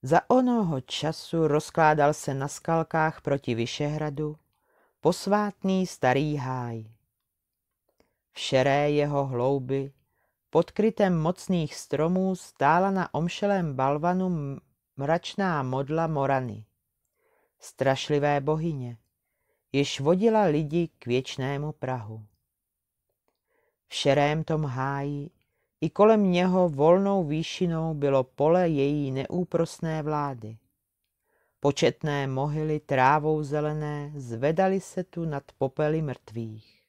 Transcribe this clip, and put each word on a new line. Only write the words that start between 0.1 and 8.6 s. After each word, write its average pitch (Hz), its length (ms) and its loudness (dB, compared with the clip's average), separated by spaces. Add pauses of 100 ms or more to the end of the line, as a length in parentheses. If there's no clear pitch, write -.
onoho 233 520 2
času - 680 -2
rozkládal 151 640 4
se - 200 -6
na 135 140 -4
skalkách 160 720 -2
proti 135 340 -2
Vyšehradu 151 800 -4 (640)
posvátný 190 840 0
starý 139 480 0
háj. 127 480 -6 (1500)
V - 60 -20
šeré 139 520 2